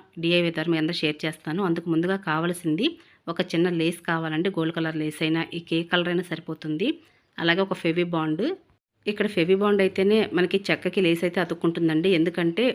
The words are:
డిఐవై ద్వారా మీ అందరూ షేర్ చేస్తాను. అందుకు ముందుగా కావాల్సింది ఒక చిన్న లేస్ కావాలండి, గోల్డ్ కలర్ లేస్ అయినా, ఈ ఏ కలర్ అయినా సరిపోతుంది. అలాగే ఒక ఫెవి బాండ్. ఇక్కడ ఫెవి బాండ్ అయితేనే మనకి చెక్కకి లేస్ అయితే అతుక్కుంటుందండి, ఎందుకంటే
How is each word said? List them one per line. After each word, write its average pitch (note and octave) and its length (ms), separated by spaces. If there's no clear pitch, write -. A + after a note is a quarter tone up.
డిఐవై E3+ 320
ద్వారా D#3+ 200
మీ E3 80
అందరూ D#3 200
షేర్ D3+ 220
చేస్తాను. D#3+ 440
అందుకు E3+ 260
ముందుగా F3 320
కావాల్సింది E3+ 680
ఒక E3 160
చిన్న F3 280
లేస్ E3+ 300
కావాలండి, D#3+ 500
గోల్డ్ E3 240
కలర్ D#3+ 220
లేస్ D#3 240
అయినా, D#3+ 200
ఈ E3+ 60
ఏ E3 120
కలర్ F3 260
అయినా F3 140
సరిపోతుంది. D#3+ 640
అలాగే E3+ 220
ఒక G3 140
ఫెవి F3 300
బాండ్. D#3+ 400
ఇక్కడ G#3 200
ఫెవి F#3 300
బాండ్ G3+ 260
అయితేనే F#3+ 360
మనకి F3+ 260
చెక్కకి F#3 420
లేస్ E3+ 240
అయితే F3 160
అతుక్కుంటుందండి, E3+ 680
ఎందుకంటే E3+ 540